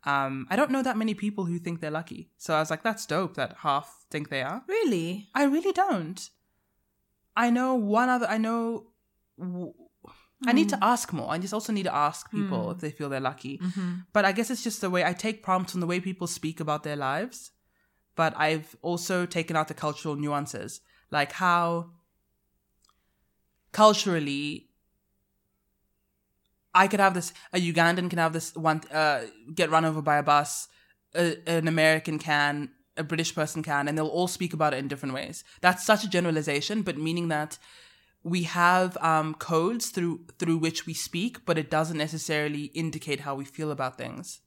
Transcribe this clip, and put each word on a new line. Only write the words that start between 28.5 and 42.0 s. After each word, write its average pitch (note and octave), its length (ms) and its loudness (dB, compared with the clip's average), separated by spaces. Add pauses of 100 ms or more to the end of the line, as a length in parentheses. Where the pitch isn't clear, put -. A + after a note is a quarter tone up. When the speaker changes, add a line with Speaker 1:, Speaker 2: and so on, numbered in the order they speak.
Speaker 1:
one, D#3+ 280 0 (100)
uh, D3 300 2 (300)
get E3 180 0
run D#3+ 140 6
over D#3 180 0
by D3 160 4
a D3 40 2
bus, D3 460 2 (480)
a, E3+ 200 2 (120)
an E3 180 2
American D#3 540 4
can, D3 500 0 (260)
a D#3+ 60 -4
British D#3+ 320 -2
person D#3 300 -2
can, C#3+ 240 0
and D#3 100 0
they'll D#3 80 0
all F3 220 0
speak F3+ 240 -4
about D#3 200 2
it C3 60 -2
in C#3 80 -4
different C3+ 280 -6
ways. - 280 -8 (180)
That's F#3 240 2
such G#3+ 200 4
a G#3 40 -4
generalization, E3 720 0
but E3+ 140 -4
meaning E3 320 -2
that D3+ 300 -4 (640)
we F3 220 0
have, F3 540 4
um, D#3 360 2
codes F3 560 0
through, E3+ 360 -2 (120)
through E3 200 2
which D#3+ 280 -2
we E3 80 -8
speak, - 500 -4
but D#3+ 140 2
it C#3+ 120 -4
doesn't D#3+ 280 0
necessarily D3+ 680 -2